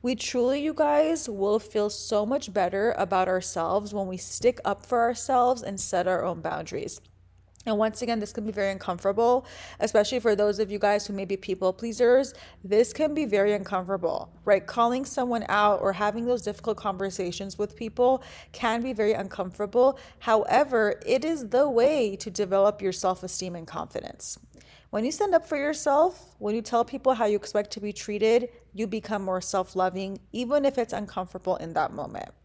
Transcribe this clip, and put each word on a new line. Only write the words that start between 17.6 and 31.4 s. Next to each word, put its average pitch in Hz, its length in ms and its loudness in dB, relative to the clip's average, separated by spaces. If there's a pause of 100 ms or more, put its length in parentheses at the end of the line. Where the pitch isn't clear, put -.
people 247 460 2 (300)
can 240 320 -2
be 262 100 -4
very 214 200 2
uncomfortable. 208 840 0 (220)
However, 220 880 2
it 262 180 2
is 294 240 -2
the 254 180 4
way 240 500 2
to - 120 -10
develop 196 540 2
your 190 80 0
self-esteem 180 640 -4
and 165 100 -12
confidence. - 720 -8 (540)
When 214 120 -2
you 269 80 0
stand 403 220 0
up 330 140 4
for 302 100 -4
yourself, 294 800 0
when 208 160 -4
you 226 80 -4
tell 233 240 0
people 262 300 0
how 226 100 0
you 208 100 2
expect 208 360 -4
to - 80 -12
be 208 120 -6
treated, 220 580 0 (240)
you 214 120 -4
become 208 380 -4
more 185 180 -2
self-loving, 190 760 -2 (140)
even 262 320 0
if 269 120 2
it's 226 160 -2
uncomfortable 185 600 -4